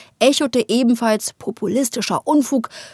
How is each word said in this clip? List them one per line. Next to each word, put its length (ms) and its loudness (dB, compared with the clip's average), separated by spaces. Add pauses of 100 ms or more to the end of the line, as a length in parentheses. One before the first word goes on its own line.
(200)
echote 480 2
ebenfalls 640 0
populistischer 920 -4
Unfug. 420 2 (240)